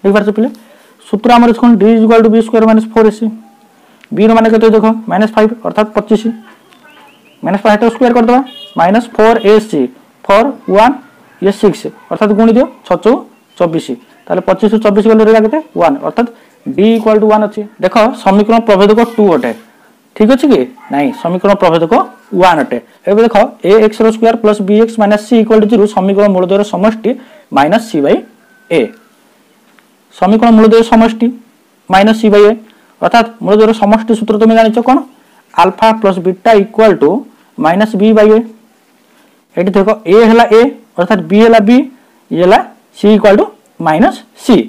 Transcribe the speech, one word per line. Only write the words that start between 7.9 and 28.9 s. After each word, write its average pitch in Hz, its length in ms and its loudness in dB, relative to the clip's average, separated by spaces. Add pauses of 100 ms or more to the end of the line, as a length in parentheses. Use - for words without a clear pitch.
ସ୍କୋୟାର 240 220 0
କରିଦେବା, 247 240 0 (360)
ମାଇନସ୍ 196 380 0
ଫୋର୍ 226 260 2
ଏ 202 180 2
ସି, 170 220 -6 (440)
ଫୋର୍, 220 220 0 (220)
ୱାନ୍, 220 260 2 (460)
ଇଏ 190 100 0 (100)
ସିକ୍ସ, 196 220 -2 (300)
ଅର୍ଥାତ୍ 208 240 -2
ଗୁଣି 226 160 2
ଦିଅ, 254 120 2 (200)
ଛଅ 175 180 -4
ଚଉ 226 100 2 (440)
ଚବିଶ। 165 300 -4 (380)
ତାହେଲେ 180 220 -6
ପଚିଶରୁ 202 380 -2
ଚବିଶ 208 240 0
ଗଲେ 220 160 4
ରହିଲା 220 200 4
କେତେ? 294 140 -4 (220)
ୱାନ୍, 151 160 0 (100)
ଅର୍ଥାତ୍ 240 220 -6 (480)
ଡି 190 80 2 (120)
ଇକ୍ୱାଲ୍ 220 240 0
ଟୁ 214 100 0
ୱାନ୍ 214 160 0
ଅଛି। 214 140 -10 (200)
ଦେଖ, 185 140 -2 (260)
ସମୀକରଣ 208 380 0 (100)
ପ୍ରଭେଦକ 208 300 2 (180)
ଟୁ 214 60 0 (100)
ଅଟେ। 123 180 -4 (640)
ଠିକ୍ 214 200 2
ଅଛି 262 160 -4
କି? 175 80 2 (320)
ନାଇଁ, 139 180 -4 (140)
ସମୀକରଣ 180 300 -2 (100)
ପ୍ରଭେଦକ 165 300 0 (480)
ୱାନ୍ 175 220 2
ଅଟେ। 120 140 -6 (320)
ଏବେ 208 160 2
ଦେଖ, 226 100 -2 (280)
ଏ 175 80 0 (140)
ଏକ୍ସ 214 180 -4
ର 220 80 2
ସ୍କୋୟାର 226 300 0
ପ୍ଲସ୍ 208 260 -2
ବି 208 160 0
ଏକ୍ସ 226 180 -4
ମାଇନସ୍ 208 260 0
ସି 247 140 0
ଇକ୍ୱାଲ୍ 220 220 2
ଟୁ 208 80 0
ଜିରୋ 208 120 2 (120)
ସମୀକରଣ 196 400 0
ମୂଳଦ୍ୱୟର 185 280 -2 (100)
ସମଷ୍ଟି 220 380 -4 (460)
ମାଇନସ୍ 156 320 0
ସି 165 120 -6
ବାଇ 156 140 0 (540)
ଏ। 160 120 -2 (1400)